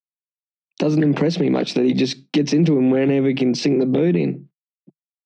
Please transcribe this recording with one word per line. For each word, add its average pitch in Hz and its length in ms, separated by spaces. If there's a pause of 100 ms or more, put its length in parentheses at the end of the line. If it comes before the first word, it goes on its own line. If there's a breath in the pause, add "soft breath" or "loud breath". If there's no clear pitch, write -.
(800)
Doesn't 151 220
impress 147 360
me 139 100
much 127 260
that 123 100
he 127 100
just 131 380
gets 147 200
into 156 240
him 127 140
whenever 135 380
he 131 60
can 127 200
sink 131 260
the 127 60
boot 156 300
in. 143 320 (760)